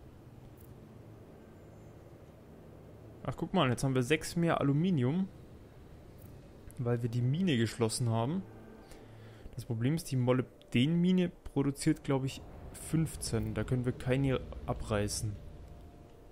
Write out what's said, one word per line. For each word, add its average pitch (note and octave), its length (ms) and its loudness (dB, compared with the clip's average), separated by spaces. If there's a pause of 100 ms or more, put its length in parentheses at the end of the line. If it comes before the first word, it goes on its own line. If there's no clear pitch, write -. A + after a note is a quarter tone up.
(3250)
Ach, C3 80 -4
guck E3+ 200 -4
mal, D#3 160 6
jetzt A#2 120 0
haben C3+ 120 2
wir B2+ 80 4
sechs D3+ 320 0
mehr E3+ 260 4
Aluminium, D3+ 680 4 (1500)
weil A#2+ 240 2
wir A#2+ 80 0
die A#2+ 140 0
Mine D3 340 4
geschlossen A2+ 520 2
haben. B2 340 2 (1120)
Das A#2 100 -10
Problem A#2+ 300 2
ist, - 160 -4
die C3+ 40 0
Molybdenmine D3+ 1120 4
produziert, - 760 0
glaub C3+ 200 2
ich, - 200 -6 (300)
fünfzehn. A2+ 840 -2
Da A2 80 0
können B2 200 0
wir B2 100 0
keine C3 480 2 (260)
abreißen. G#2 680 -2 (960)